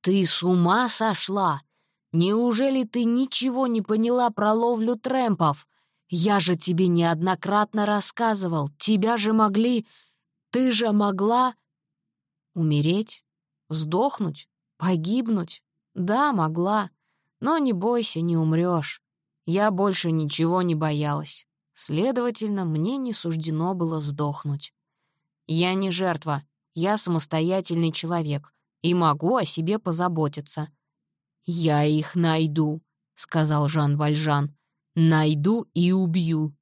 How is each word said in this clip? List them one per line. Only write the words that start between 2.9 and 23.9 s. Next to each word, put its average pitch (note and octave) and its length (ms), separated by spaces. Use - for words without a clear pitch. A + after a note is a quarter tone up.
ничего B3+ 600
не A3+ 140
поняла A#3 500
про G#3+ 220
ловлю A#3 420
трэмпов? A3 720
Я F#3+ 300
же E3+ 180
тебе F3+ 300
неоднократно F#3 960
рассказывал, G3 920
тебя A3 380
же G#3+ 160
могли... A3 540
Ты B3+ 220
же A3 200
могла...» G#3 640
«Умереть? D#3+ 680
Сдохнуть? D#3+ 800
Погибнуть? F#3 840
Да, A#3 400
могла. F3+ 560
Но D4+ 180
не C4 160
бойся, G#3+ 480
не E3+ 140
умрёшь». D#3+ 680
Я G3+ 260
больше F#3 400
ничего D#3+ 500
не F3 140
боялась. D3 720
Следовательно, A3 920
мне E3 320
не B3+ 140
суждено D#3+ 640
было E3 260